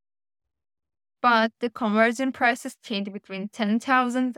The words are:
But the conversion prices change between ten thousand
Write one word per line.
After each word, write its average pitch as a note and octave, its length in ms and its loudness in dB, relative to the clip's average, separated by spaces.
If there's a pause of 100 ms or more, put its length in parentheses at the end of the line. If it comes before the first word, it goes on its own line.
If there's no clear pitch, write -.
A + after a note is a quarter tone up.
(1200)
But A3+ 380 4
the A#3+ 100 -2
conversion A3+ 600 0
prices B3+ 500 -2
change G3 300 -6
between G3 360 -10
ten G#3+ 300 -2
thousand B3+ 600 0